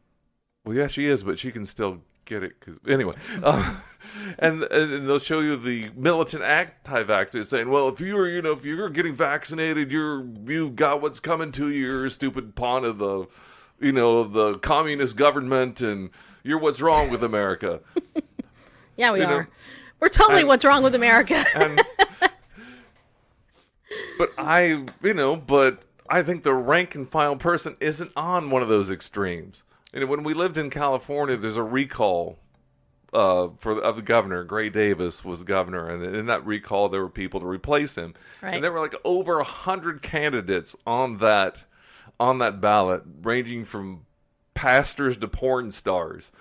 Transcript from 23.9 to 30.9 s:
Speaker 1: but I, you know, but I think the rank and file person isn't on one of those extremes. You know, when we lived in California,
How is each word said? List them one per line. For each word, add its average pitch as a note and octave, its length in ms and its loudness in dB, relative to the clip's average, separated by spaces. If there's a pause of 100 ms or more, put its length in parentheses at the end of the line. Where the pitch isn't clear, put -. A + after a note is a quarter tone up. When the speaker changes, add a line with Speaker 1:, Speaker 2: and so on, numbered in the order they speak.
Speaker 1:
but - 200 0
I, D#3 480 2 (160)
you G3+ 120 2
know, D3 240 2
but C3+ 460 4 (260)
I F3 120 4
think D#3+ 220 -4
the C#3 100 2
rank D3+ 420 2
and C3+ 140 -10
file D3 260 0
person D#3+ 440 -2
isn't D3+ 360 -4
on E3 340 -2
one C3 120 2
of A#2 80 -2
those G2+ 220 2
extremes. F#2 720 -8 (300)
You C3+ 80 -6
know, C3+ 40 0
when D3 180 -2
we D#3 100 -4
lived E3 240 -2
in D3 120 -4
California, C#3+ 680 -2